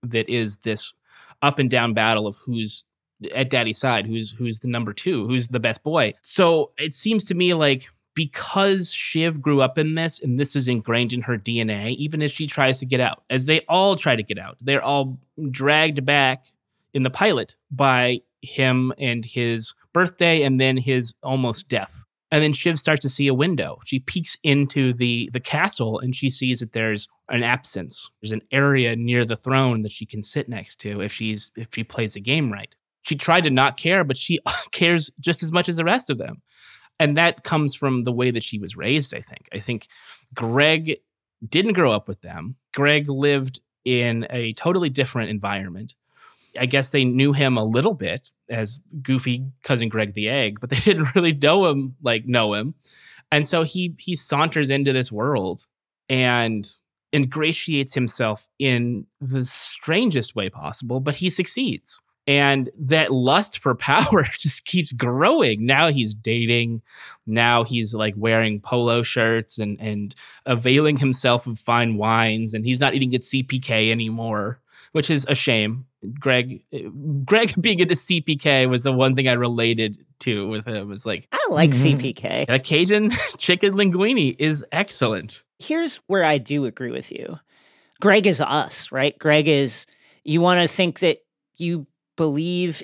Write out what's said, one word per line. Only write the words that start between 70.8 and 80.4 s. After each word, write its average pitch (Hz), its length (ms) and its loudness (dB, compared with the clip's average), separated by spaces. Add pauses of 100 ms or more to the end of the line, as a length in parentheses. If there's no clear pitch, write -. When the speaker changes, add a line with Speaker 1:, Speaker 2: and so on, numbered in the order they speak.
Speaker 1:
himself 127 500 2
of 113 100 -6
fine 117 400 0
wines. 110 560 2
And 110 100 -4
he's 123 160 0
not 139 140 4
eating 127 220 0
at 123 80 -2
C 135 200 -2
P 131 160 -4
K 110 320 2
anymore, 113 680 -4 (300)
which - 180 -2
is 143 180 2
a 143 80 2
shame. 117 500 0 (340)
Greg, 127 440 0 (640)
Greg 226 300 4
<laughs> 185 60 0
being 196 180 2
into 175 180 4
C 175 240 0
P 147 160 0
K 135 300 4
was 127 160 2
the 135 100 2
one 131 240 4
thing 131 100 2
I 127 60 4
related 117 640 0 (220)
to 104 280 -2